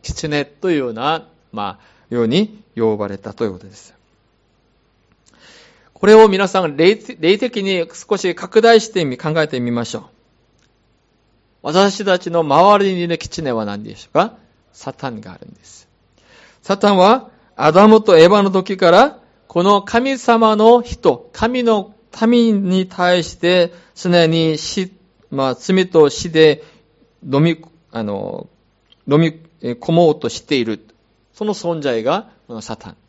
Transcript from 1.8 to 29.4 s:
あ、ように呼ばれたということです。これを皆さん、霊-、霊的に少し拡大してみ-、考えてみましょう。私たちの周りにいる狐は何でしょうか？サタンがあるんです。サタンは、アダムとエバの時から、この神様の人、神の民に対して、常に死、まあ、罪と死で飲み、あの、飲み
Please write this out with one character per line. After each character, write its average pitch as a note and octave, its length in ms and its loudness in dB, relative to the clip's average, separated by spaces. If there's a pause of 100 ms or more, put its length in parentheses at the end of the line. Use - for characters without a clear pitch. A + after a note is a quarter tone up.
あ、 - 340 -18
よ A#2+ 80 -2
う A2+ 40 0
に G3 360 -4 (140)
呼 A2 200 -2
ば G2+ 120 -6
れ G2 100 -12
た G#2 160 -16
と A#2 100 -6
い G#2+ 40 -6
う F#2+ 40 -8
こ F2+ 60 -16
と G2 80 -20
で F#2 80 -20
す。 - 200 -20 (2000)
こ - 140 -4
れ G#3+ 80 8
を A3 140 8
皆 F#3+ 200 0
さ F#3 180 -2
ん、 C#3+ 100 -6
霊-、 F#3 200 4 (240)
霊 F3+ 180 2
的 A#3 240 -6
に F#3 300 -4
少 - 240 -6
し F3+ 180 -4
拡 G#3 280 -2
大 A3+ 180 6
し A3 80 -12
て F3+ 160 -4
み-、 B2+ 140 -6
考 D3+ 120 -8 (120)
え D3 60 -2
て B2+ 120 -6
み A#2+ 100 -4
ま A#2 140 -4
し - 120 -14
ょ - 40 -10
う。 F#2 40 -20 (1600)
私 G3 420 -2
た F#3 140 0
ち F3+ 120 -10
の E3+ 120 -2
周 F#3 420 2
り F#3+ 100 -2
に F3 80 -6
い E3+ 60 -6
る E3+ 100 -4
狐 D3 340 -8
は A2+ 120 -4
何 G#2 180 -10
で G#2+ 140 -16
し - 100 -20
ょ - 40 -20
う - 40 -20
か？ G3 200 0 (380)
サ - 200 -16
タ C3+ 180 -12
ン A2 100 -14
が F#2+ 120 -20
あ - 60 -20
る - 80 -20
ん - 80 -20
で - 100 -20
す。 - 240 -20 (760)
サ G3 160 -6
タ G#3 120 2
ン G3 80 2
は、 G#3+ 320 2 (260)
ア D3+ 160 2
ダ F#3+ 140 6
ム A3 160 6
と G3 160 4
エ E3 100 8
バ G3+ 140 4
の G3 80 -2
時 F#3+ 260 -4
か F3+ 140 2
ら、 A#3+ 280 4 (300)
こ E3+ 140 -2
の G3 200 2
神 B3+ 340 -2
様 A3+ 400 2
の A3+ 240 4
人、 - 520 -4
神 B3 300 -4
の G#3+ 320 -2 (320)
民 A3+ 440 0
に F#3 160 0
対 F3+ 360 0
し - 120 -10
て、 F3 400 0 (200)
常 F3 320 0
に D#3+ 300 -2
死、 F#3 340 -8 (400)
ま C3+ 180 -4
あ、 B2+ 60 -4
罪 F#3 360 -2
と D#3 180 6
死 E3 220 -8
で D#3 340 2 (580)
飲 C#3 200 -2
み、 E3 200 -2 (280)
あ A2+ 120 -10
の、 G2+ 460 -10 (580)
飲 C#3+ 140 2
み D#3+ 180 -2 (220)